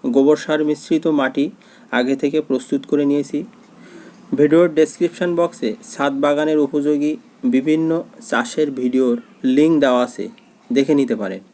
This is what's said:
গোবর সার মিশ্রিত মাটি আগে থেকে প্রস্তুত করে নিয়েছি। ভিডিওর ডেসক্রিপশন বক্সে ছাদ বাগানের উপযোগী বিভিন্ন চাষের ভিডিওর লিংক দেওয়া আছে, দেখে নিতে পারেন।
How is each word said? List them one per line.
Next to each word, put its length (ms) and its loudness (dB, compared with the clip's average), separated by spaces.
গোবর 280 6
সার 220 -2
মিশ্রিত 400 -2
মাটি 260 0
আগে 240 0
থেকে 260 -2
প্রস্তুত 480 -4
করে 160 2
নিয়েছি। 340 -2
ভিডিওর 300 6
ডেসক্রিপশন 580 0
বক্সে 340 -2
ছাদ 220 -2
বাগানের 420 2
উপযোগী 480 -2
বিভিন্ন 360 2
চাষের 380 -2
ভিডিওর 360 0
লিংক 180 4
দেওয়া 200 2
আছে, 220 -6
দেখে 300 2
নিতে 220 0
পারেন। 200 -8